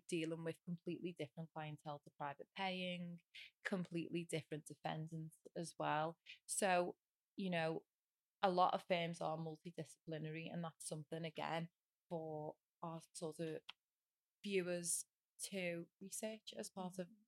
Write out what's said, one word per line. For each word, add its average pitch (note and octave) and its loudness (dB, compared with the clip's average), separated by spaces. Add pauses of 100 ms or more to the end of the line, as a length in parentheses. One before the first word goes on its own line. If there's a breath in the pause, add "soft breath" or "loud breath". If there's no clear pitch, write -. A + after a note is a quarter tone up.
dealing E3 0
with E3 0 (100)
completely F3 -4
different D#3+ -6
clientele D3+ -6
to - -18
private C#3+ -4 (100)
paying, F3+ -2 (460 loud breath)
completely E3+ 0
different D#3 -4
defendants D#3+ -4 (200)
as E3 -4
well. D#3 2 (300 soft breath)
So, F3+ 6 (420)
you F#3+ 0
know, E3 4 (600)
a G3 8
lot F3+ 8
of F#3 0
firms E3+ 4
are D#3+ 2
multidisciplinary, D#3+ -6
and E3+ -4
that's - -6
something, D#3+ -4
again, D#3+ -2 (400)
for D#3 -4 (280)
our E3 -6 (140)
sort D#3+ -6
of D#3+ 0 (880)
viewers F3 2 (460)
to F3 0 (140)
research A3 -6
as G#3+ -4
part F#3 -4
of, F3 -2 (220)